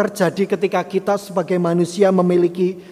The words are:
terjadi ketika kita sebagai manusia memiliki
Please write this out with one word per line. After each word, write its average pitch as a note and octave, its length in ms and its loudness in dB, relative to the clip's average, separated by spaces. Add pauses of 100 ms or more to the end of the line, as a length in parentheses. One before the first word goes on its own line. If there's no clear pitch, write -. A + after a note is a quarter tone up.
terjadi F#3+ 540 -2
ketika F#3 260 -2
kita F#3+ 340 -2
sebagai F#3 400 -4
manusia F3 540 2
memiliki F3+ 800 2